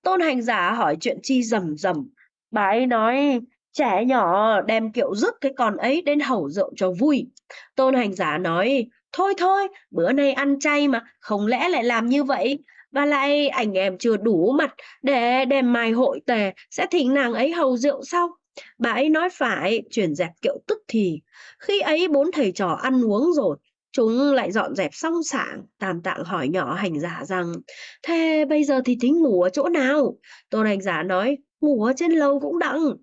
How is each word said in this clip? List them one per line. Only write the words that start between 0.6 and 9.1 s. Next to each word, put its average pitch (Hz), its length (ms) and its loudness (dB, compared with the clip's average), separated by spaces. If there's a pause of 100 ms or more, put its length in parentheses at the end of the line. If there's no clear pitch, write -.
hỏi 180 280 0
chuyện - 220 -4
chi 254 200 0
rầm 202 340 -2
rầm. 156 320 -4 (420)
Bà 214 120 0
ấy 214 240 2
nói, 247 540 2 (320)
"Trẻ 226 320 0
nhỏ 214 560 2
đem 220 320 -2
kiệu 196 220 -2
rước 330 260 0
cái 269 160 -2
con 214 200 0
ấy 277 260 0
đến 294 180 0
hầu 226 300 -2
rượu 190 260 -4
cho 185 220 0
vui." 269 320 2 (460)
Tôn 262 180 4
Hành 220 200 0
Giả 156 240 -2
nói, 196 480 0 (260)